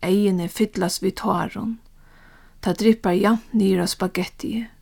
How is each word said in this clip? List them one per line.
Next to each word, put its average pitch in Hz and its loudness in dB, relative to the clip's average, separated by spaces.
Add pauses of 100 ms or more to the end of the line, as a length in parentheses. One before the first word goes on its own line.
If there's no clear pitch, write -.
Eyguni 185 2
fyllast - -2
við 190 0
tárum. 214 -4 (840)
Tað 175 -2
dryppar 208 2
javnt 226 0
niður 190 2
á 180 -2
spagettiið. 190 -4 (140)